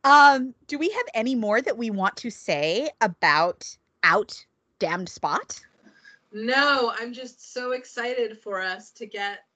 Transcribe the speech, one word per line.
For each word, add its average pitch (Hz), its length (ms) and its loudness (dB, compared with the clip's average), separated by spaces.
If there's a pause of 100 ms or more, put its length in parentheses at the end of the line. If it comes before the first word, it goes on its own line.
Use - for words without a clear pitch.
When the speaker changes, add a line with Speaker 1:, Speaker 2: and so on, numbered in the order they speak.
Speaker 1:
Um, 277 520 8 (120)
do 294 120 -10
we 339 100 0
have 466 240 -4
any 240 220 -2
more 214 260 0
that 226 160 -4
we 233 140 -6
want 196 260 -2
to 233 140 -10
say 175 580 -2 (120)
about 165 760 0 (260)
Out 175 400 0 (360)
Damned 175 280 -4
Spot? - 540 -8 (720)
Speaker 2:
No, 254 680 0
I'm 240 140 -12
just - 400 -20
so 247 180 -8
excited 240 720 -6
for 196 180 -8
us 185 320 -8
to 233 140 -16
get 202 400 -10 (100)